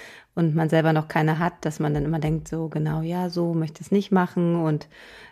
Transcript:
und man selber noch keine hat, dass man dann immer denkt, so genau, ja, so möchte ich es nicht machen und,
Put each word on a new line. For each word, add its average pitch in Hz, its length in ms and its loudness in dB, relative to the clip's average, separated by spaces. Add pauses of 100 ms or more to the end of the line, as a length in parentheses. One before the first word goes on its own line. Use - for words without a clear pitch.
(360)
und 165 180 2
man 160 140 2
selber 160 240 4
noch 156 160 0
keine 156 320 0
hat, 175 240 -2
dass 156 160 -4
man 151 140 0
dann 147 100 0
immer 156 160 -2
denkt, 156 260 -2
so 160 220 -6
genau, 156 340 -2
ja, 175 280 -4
so 170 240 -2
möchte 160 260 -4
ich 160 80 -14
es - 20 -20
nicht 202 220 2
machen 175 440 2
und, 156 300 0 (460)